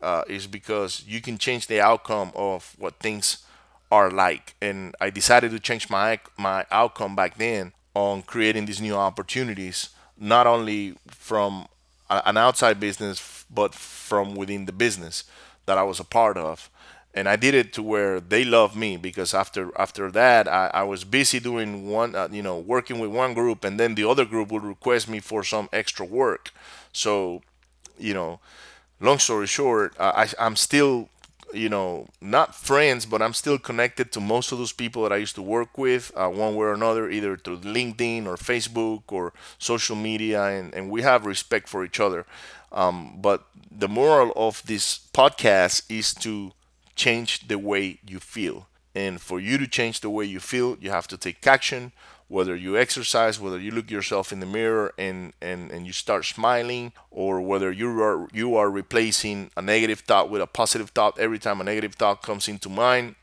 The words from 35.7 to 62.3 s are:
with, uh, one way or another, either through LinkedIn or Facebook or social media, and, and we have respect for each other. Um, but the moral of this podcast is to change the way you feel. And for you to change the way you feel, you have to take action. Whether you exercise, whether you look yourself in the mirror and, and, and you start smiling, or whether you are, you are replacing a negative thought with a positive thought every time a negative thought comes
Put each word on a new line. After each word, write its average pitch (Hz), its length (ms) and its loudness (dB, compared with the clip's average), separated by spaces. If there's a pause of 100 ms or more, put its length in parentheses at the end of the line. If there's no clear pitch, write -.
with, 127 380 0
uh, 92 140 0
one 107 260 -2
way 107 100 0
or 104 80 0
another, 110 360 0
either 101 280 -2
through 90 220 -12
LinkedIn 113 680 -4
or 90 100 -6
Facebook 113 760 -4
or 90 220 -6 (280)
social 117 360 -2
media, 107 500 -2
and, 98 280 -4
and 95 160 -8
we 113 140 -2
have 127 240 4
respect 101 420 -2
for 95 160 -4
each - 140 -8
other. 92 260 0 (460)
Um, 90 500 -2
but 98 220 2 (260)
the 98 200 -4
moral 131 480 6
of 110 280 0
this 110 320 -2 (160)
podcast 107 760 6
is 110 260 -2
to 104 380 -8 (420)
change 117 540 0
the 104 100 -2
way 98 480 -2
you 92 120 -14
feel. 90 480 -8 (280)
And 95 240 -4
for 92 220 -8
you 120 160 -2
to 135 100 -2
change 117 320 -2
the 107 100 -6
way 104 140 -4
you 95 160 -8
feel, 123 400 -2
you 95 100 -10
have 90 200 -2
to 92 80 -12
take - 280 -10
action. 131 460 2 (380)
Whether 92 260 0
you 92 220 -2
exercise, 113 640 0
whether 92 180 -6
you 104 120 -8
look 113 200 -6
yourself 101 400 -4
in 98 80 -10
the 95 60 -8
mirror 110 520 -2
and, 92 440 -8
and, 90 280 -8
and 87 160 -12
you 90 60 -12
start 95 320 -2
smiling, 120 720 -2 (160)
or 95 320 -2
whether 95 320 0
you 113 280 -2
are, 90 300 0
you 117 240 -2
are 104 140 4
replacing 101 880 -2
a 90 40 -4
negative 110 380 2
thought 98 300 4
with 104 120 -2
a - 60 -2
positive 110 440 -2
thought 107 280 2
every 113 200 0
time 101 200 -4
a 92 60 -6
negative 104 300 -4
thought 101 260 2
comes 101 260 -6